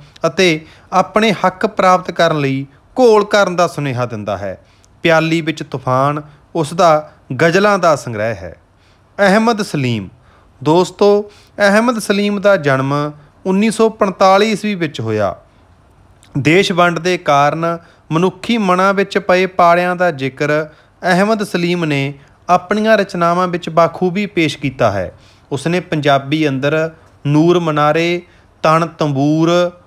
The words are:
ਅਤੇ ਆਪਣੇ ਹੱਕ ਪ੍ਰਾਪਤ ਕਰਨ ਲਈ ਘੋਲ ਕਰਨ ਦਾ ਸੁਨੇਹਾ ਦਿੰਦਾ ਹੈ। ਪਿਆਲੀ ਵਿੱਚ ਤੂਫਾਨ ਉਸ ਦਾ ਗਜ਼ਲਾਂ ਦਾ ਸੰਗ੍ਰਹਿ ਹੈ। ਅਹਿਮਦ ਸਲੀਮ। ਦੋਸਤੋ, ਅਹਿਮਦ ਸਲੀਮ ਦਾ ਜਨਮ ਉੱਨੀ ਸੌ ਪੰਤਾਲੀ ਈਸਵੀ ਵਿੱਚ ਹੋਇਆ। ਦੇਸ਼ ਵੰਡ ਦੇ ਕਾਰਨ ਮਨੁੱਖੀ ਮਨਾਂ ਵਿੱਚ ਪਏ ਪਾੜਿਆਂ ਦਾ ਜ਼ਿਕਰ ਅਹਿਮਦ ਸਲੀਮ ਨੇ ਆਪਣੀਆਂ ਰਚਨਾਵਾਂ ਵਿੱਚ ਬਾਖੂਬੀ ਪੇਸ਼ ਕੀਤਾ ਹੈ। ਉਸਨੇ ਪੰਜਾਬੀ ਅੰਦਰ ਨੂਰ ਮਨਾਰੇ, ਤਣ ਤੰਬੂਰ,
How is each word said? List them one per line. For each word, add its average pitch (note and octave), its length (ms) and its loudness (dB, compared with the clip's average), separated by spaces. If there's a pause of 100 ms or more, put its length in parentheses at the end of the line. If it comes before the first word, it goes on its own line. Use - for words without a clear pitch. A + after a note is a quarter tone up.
(260)
ਅਤੇ D#3+ 400 0 (260)
ਆਪਣੇ G3+ 400 0
ਹੱਕ F#3 340 -2
ਪ੍ਰਾਪਤ F#3 440 0
ਕਰਨ E3 300 0
ਲਈ C3+ 260 -4 (320)
ਘੋਲ A3 260 6
ਕਰਨ G3+ 320 0
ਦਾ F3 100 2
ਸੁਨੇਹਾ C3+ 400 -4
ਦਿੰਦਾ G#2 300 -6
ਹੈ। F#2 220 -10 (440)
ਪਿਆਲੀ E3 380 2
ਵਿੱਚ D#3 220 -6
ਤੂਫਾਨ C#3+ 600 -2 (320)
ਉਸ E3 200 -4
ਦਾ D#3+ 380 2 (300)
ਗਜ਼ਲਾਂ G3 360 2
ਦਾ E3 180 2
ਸੰਗ੍ਰਹਿ A2+ 380 -6
ਹੈ। F2 220 -14 (600)
ਅਹਿਮਦ G#3+ 440 2
ਸਲੀਮ। A#2+ 460 -4 (560)
ਦੋਸਤੋ, G3+ 640 2 (280)
ਅਹਿਮਦ G#3+ 400 2
ਸਲੀਮ G3+ 420 -2
ਦਾ G3+ 160 4
ਜਨਮ C#3+ 560 -2 (340)
ਉੱਨੀ G3 240 0
ਸੌ A3+ 180 2
ਪੰਤਾਲੀ G3+ 640 2
ਈਸਵੀ G#3 240 -4
ਵਿੱਚ D#3+ 260 -6
ਹੋਇਆ। G#2+ 360 -2 (1000)
ਦੇਸ਼ E3+ 340 2
ਵੰਡ F3 260 0
ਦੇ F3+ 200 -2
ਕਾਰਨ D#3+ 600 0 (340)
ਮਨੁੱਖੀ F#3 460 -2
ਮਨਾਂ F#3+ 360 0
ਵਿੱਚ G3 240 -2
ਪਏ F#3 280 0
ਪਾੜਿਆਂ F3+ 500 2
ਦਾ F3 140 0
ਜ਼ਿਕਰ D3 560 -4 (360)
ਅਹਿਮਦ G3+ 400 0
ਸਲੀਮ F3 420 -2
ਨੇ C#3 300 -2 (340)
ਆਪਣੀਆਂ G#3+ 500 2
ਰਚਨਾਵਾਂ F3+ 500 0
ਵਿੱਚ F3 200 -8
ਬਾਖੂਬੀ E3+ 580 0
ਪੇਸ਼ D3 320 -4
ਕੀਤਾ C3 320 -2
ਹੈ। G2 220 -6 (400)
ਉਸਨੇ E3 280 -2
ਪੰਜਾਬੀ D3 680 0
ਅੰਦਰ D3 420 -2 (360)
ਨੂਰ D#3+ 320 4
ਮਨਾਰੇ, E3 640 0 (400)
ਤਣ E3 240 2
ਤੰਬੂਰ, D#3+ 840 0 (140)